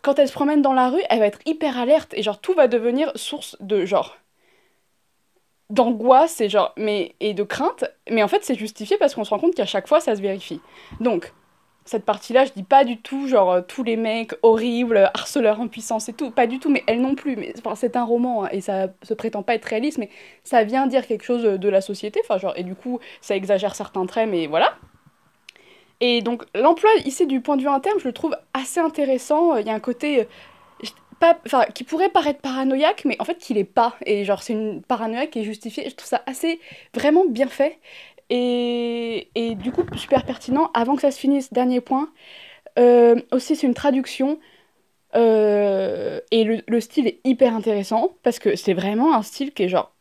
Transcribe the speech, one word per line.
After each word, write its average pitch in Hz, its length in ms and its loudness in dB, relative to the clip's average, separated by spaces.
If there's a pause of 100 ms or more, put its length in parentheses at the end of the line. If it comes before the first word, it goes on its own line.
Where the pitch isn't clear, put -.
quand 285 180 2
elles 277 80 4
se - 60 -8
promènent 294 280 0
dans 269 120 2
la 254 160 2
rue, 330 200 0
elles 226 100 2
vont 214 60 4
être 208 200 -2
hyper 311 320 -4
alertes, 262 360 2
et 208 100 -6
genre, 202 160 -4
tout 370 140 -2
va 294 140 6
devenir 240 480 0
source - 440 -12
de, 202 260 -2
genre, 180 320 -2 (1500)
d'angoisse 247 720 4
et 208 80 0
genre, 196 280 0
mais, 208 420 -4
et 208 140 -2
de 196 100 -4
crainte, 262 420 -4 (240)
mais 226 120 2
en 208 60 2
fait 415 160 0
c'est 247 120 -2
justifié 214 420 -4
parce - 180 2
qu'on 214 80 -6
se - 80 -6
rend 202 80 -2
compte 339 160 2
qu'à 214 100 -2
chaque 190 220 -6
fois 302 120 4
ça 247 160 -2
se 196 60 -10
vérifie. 190 400 -8 (380)
Donc 226 340 -4 (520)
cette 214 200 -8
partie-là, 233 400 2
je 262 60 -10
dis 196 120 -12
pas 269 220 6
du 233 120 -6
tout 277 300 -8
genre, 202 240 4
euh, 180 100 2
tous 247 220 -10
les 226 140 -2
mecs 226 440 -4
horribles, 226 720 4
harceleurs 214 460 0
en 240 80 -4
puissance 220 420 -8
et 226 40 -14
tout, 247 180 -8
pas 240 160 2
du 262 120 -6
tout, 311 100 -2
mais 269 180 2
elle 233 140 0
non 269 140 0
plus, 269 200 -6
mais, - 220 -10
enfin, 226 180 -8
c'est 247 200 -4
un 240 100 0
roman, 233 400 0
hein, - 60 -6
et 196 100 -4
ça 190 260 -4 (140)
se - 120 -8
prétend 214 300 -6
pas 233 120 0
être 220 100 -8
réaliste, 240 320 -4
mais 220 120 -6 (340)
ça 233 200 2
vient 262 240 0
dire 254 200 0
quelque 220 180 -6
chose 240 180 -2
de 202 260 0
la 196 120 4
société, 208 420 -6
enfin, 302 140 -2
genre, - 180 -4
et 180 80 -8
du 185 120 -10
coup 247 240 -8 (220)
ça 202 140 -4
exagère 196 400 -2
certains 190 300 -6
traits, 220 240 -2
mais 170 180 -2
voilà. 160 280 2 (1200)
Et 240 220 2
donc 233 220 -4 (120)
l'emploi 330 340 4 (160)
ici 277 220 0
du 262 140 -2
point 285 160 0
de 254 40 0
vue 285 80 -2
interne, 349 300 0
je - 60 -8
le 240 80 -4
trouve - 220 -4 (180)
assez 262 260 -4
intéressant, 302 800 0
il 214 100 -2
y - 20 -6
a 220 40 -2
un 214 60 -4
côté, 247 420 -2
euh, - 680 -14 (320)
pas, 339 260 6
enfin, 247 280 2
qui - 100 -14
pourrait 349 260 0
paraître 294 300 0
paranoïaque, 269 680 -2
mais 262 140 0
en 220 60 -4
fait 339 120 -6
qui - 160 -8
l'est 202 120 0
pas, 233 300 0 (100)
et 202 180 0
genre 196 180 -2
c'est 233 120 -6
une 214 280 -4
paranoïa 226 460 -4
qui 247 120 -8
est 214 40 -4
justifiée, 214 460 -10
je - 60 -16
trouve - 120 -20
ça - 200 -2
assez, 330 340 -6 (320)
vraiment 311 320 4
bien 254 220 0
fait, 302 320 -2 (500)
et, 240 1080 -2
et 233 200 -2
du 202 160 -6
coup 349 120 -2 (120)
super - 300 0
pertinent. 269 480 -2
Avant 233 220 2
que 262 60 -4
ça 277 100 2
se - 80 -12
finisse, 269 340 -2
dernier 247 280 0
point, 269 280 -2 (680)
euh, 240 360 8 (160)
aussi 262 240 0
c'est 294 120 0
une 240 60 2
traduction, 269 640 -2 (760)
euh, 208 1040 2 (120)
et 226 120 4
le, 220 240 0
le 226 140 0
style 240 260 -2
est - 160 -4
hyper 247 300 2
intéressant, 220 560 -2 (140)
parce 240 160 0
que - 160 0
c'est 190 180 -2
vraiment 214 420 0
un 220 60 2
style 277 320 -8
qui 208 100 -2
est 180 60 0
genre - 320 -2